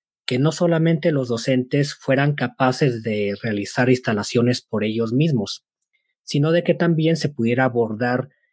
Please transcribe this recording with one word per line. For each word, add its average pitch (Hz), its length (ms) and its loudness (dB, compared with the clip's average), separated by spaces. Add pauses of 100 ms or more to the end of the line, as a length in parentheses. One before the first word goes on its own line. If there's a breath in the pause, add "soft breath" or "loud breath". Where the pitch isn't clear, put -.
(240)
que 123 140 -2
no 151 140 4
solamente 165 580 2
los 135 180 0
docentes 127 680 0
fueran 139 400 0
capaces 131 680 0
de 104 400 -2
realizar 113 480 -2
instalaciones 120 720 0
por 107 220 -4
ellos 110 280 -2
mismos, 131 540 -2 (560 soft breath)
sino 151 300 0
de 170 100 2
que 175 120 2
también 165 420 2
se - 120 -4
pudiera 120 360 0
abordar 123 640 0 (240)